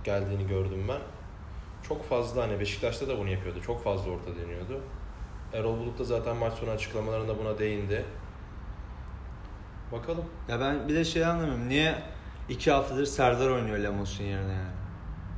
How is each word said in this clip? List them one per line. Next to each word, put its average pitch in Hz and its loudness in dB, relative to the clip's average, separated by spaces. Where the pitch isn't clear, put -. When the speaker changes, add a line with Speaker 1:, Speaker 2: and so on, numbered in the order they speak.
Speaker 1:
geldiğini 98 2
gördüm 95 2
ben. 135 0
Çok - -2
fazla 120 4
hani 104 2
Beşiktaş'ta - 0
da 127 2
bunu 95 0
yapıyordu. 92 0
Çok 117 -2
fazla 95 2
orta 87 -4
deniyordu. 87 -6
Erol 113 2
Bulut 120 -4
da 127 0
zaten 117 2
maç 113 2
sonu 113 -4
açıklamalarında 110 0
buna 107 0
değindi. 107 2
Bakalım. 165 -2
Speaker 2:
Ya 117 0
ben 139 2
bir 151 4
de 165 6
şey 165 4
anlamıyorum. 156 2
Niye 156 6
iki 127 4
haftadır 135 4
Serdar 131 6
oynuyor 110 2
Lemos'un 101 0
yerine 98 0
yani? 92 -2